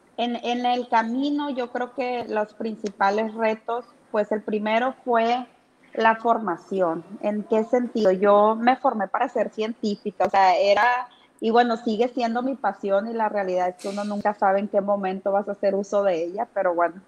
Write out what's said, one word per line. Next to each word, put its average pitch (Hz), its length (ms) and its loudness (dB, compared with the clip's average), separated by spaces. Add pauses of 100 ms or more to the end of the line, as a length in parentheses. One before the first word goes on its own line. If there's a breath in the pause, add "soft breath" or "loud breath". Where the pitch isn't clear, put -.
(180)
en, 240 180 -2
en 247 300 -4
el 247 240 0
camino 269 600 0
yo 247 220 -6
creo 247 220 -6
que 247 340 -4
los 214 260 -4
principales 214 800 -2
retos, 226 520 -4 (260)
pues 208 200 0
el 208 100 -2
primero 220 520 -2 (120)
fue 240 400 0 (480)
la 226 240 4
formación. 190 880 -2 (180)
¿En 208 220 -4
qué 220 200 0
sentido? 226 480 0
Yo 202 440 4
me 240 200 2
formé 220 320 -2
para 240 220 -2
ser 220 220 -2
científica, 214 720 -4
o 202 40 0
sea, 190 280 4
era, 208 500 4 (320 soft breath)
y 220 100 -2
bueno, 233 280 4
sigue 226 320 -2
siendo 240 340 -2
mi 262 120 -2
pasión 202 540 -2
y 233 40 -8
la 220 160 -2
realidad 185 400 -2
es 180 80 -8
que 208 120 -8
uno 202 140 -6
nunca 208 300 -2
sabe 196 260 2
en 208 80 -4
qué 202 140 0
momento 196 500 -2
vas 202 160 0
a 202 60 -6
hacer 196 220 -2
uso 202 280 0
de 175 220 0
ella, 202 280 -6
pero 185 220 0
bueno. 170 200 0 (120)